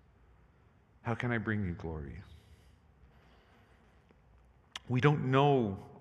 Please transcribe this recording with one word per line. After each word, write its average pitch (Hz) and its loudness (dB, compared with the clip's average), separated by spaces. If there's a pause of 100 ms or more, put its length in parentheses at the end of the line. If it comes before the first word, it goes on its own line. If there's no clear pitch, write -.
(1000)
How 117 -4
can 120 -4
I 117 -2
bring 104 -4
you 85 -4
glory?" 80 -10 (2750)
We 123 0
don't 147 4
know 135 4 (220)